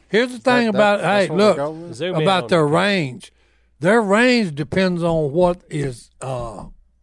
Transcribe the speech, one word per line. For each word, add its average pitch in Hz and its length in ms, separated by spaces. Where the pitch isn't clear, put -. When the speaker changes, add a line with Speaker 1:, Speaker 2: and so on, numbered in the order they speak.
Speaker 1:
Here's 240 240
the 254 60
Speaker 2:
That, 220 60
Speaker 1:
thing 247 280
Speaker 2:
that, 196 40
Speaker 1:
about, 208 260
Speaker 2:
that's 190 240
Speaker 1:
hey, 156 40
Speaker 2:
what 160 80
we're 202 100
Speaker 1:
look, 185 100
Speaker 2:
going 156 320
with. 165 60
Speaker 3:
Zoom 165 200
in 160 60
Speaker 1:
about 180 220
Speaker 3:
on - 60
Speaker 1:
the 175 100
Speaker 3:
it. 151 100
Speaker 1:
range. 170 640
Their 208 200
range 214 540
depends 175 480
on 160 300
what 180 360
is, 139 400
uh, 117 440